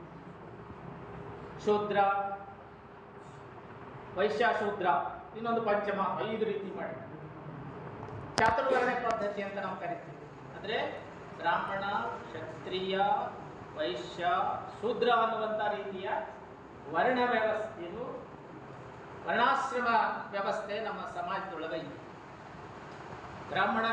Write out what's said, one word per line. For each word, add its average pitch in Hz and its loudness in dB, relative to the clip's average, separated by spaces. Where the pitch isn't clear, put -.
ಶೂದ್ರ, 208 4
ವೈಶ್ಯ, 214 6
ಶೂದ್ರ, 196 2
ಇನ್ನೊಂದು 226 2
ಪಂಚಮ, 202 4
ಐದು 214 2
ರೀತಿ - -2
ಮಾಡಿ - -6
ಚಾತುರ್ವರ್ಣ 247 4
ಪದ್ಧತಿ 202 -2
ಅಂತ 196 -4
ನಾವು 185 -4
ಕರಿತೀವಿ. 170 -8
ಅಂದ್ರೆ - -2
ಬ್ರಾಹ್ಮಣ, - 2
ಕ್ಷತ್ರಿಯ, 185 -2
ವೈಶ್ಯ, 175 0
ಶೂದ್ರ 226 4
ಅನ್ನುವಂಥ 214 4
ರೀತಿಯ 190 -4
ವರ್ಣ 233 6
ವ್ಯವಸ್ಥೆಯು, 247 0
ವರ್ಣಾಶ್ರಮ 247 4
ವ್ಯವಸ್ಥೆ 202 0
ನಮ್ಮ 196 -4
ಸಮಾಜದೊಳಗೆ 170 -2
ಇದೆ. 139 -6
ಬ್ರಾಹ್ಮಣ 226 4